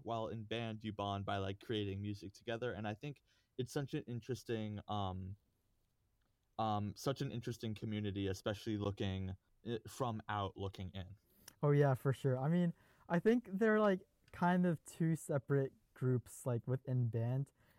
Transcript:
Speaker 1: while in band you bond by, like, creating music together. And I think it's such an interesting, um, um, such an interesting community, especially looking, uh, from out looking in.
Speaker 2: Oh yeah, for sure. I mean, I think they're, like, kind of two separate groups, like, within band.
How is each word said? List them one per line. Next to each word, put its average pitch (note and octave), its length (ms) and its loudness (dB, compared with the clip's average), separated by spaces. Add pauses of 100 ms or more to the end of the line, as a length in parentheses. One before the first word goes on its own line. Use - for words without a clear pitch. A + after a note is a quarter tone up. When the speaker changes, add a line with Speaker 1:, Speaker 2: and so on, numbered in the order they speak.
Speaker 1:
while A2+ 240 -2
in A2 160 -6
band A2 400 -4
you G#2+ 100 -4
bond G2+ 320 -2
by, G2+ 120 0
like, G2 240 -2
creating G2+ 400 -2
music G2+ 320 -6
together. A#2 400 -4
And G#2 140 -6
I G#2 60 -2
think C#3+ 280 -10 (360)
it's B2+ 160 -4
such C#3+ 200 -2
an - 140 -2
interesting, A2 720 -4 (100)
um, F#2+ 460 -2 (1200)
um, G#2 360 0
such - 260 -4
an C#3 100 -4
interesting A#2+ 440 -6
community, G#2 520 -2
especially G#2 500 -2
looking, F#2+ 580 -2 (340)
uh, A#2 80 -2 (100)
from A2 420 -4
out G2+ 280 -2
looking F#2+ 360 -6
in. F#2+ 120 -8 (560)
Speaker 2:
Oh D3 100 4
yeah, C#3+ 240 6
for C3+ 180 0
sure. B2+ 240 0
I C3+ 120 0
mean, F3 240 4 (360)
I E3+ 100 2
think A3+ 340 4
they're, G#3+ 260 6
like, G3 220 6 (300)
kind F3+ 340 4
of E3+ 200 2
two E3 300 2
separate C#3 560 2 (220)
groups, - 520 0
like, A#2+ 220 0
within B2+ 400 0
band. A#2 400 0 (320)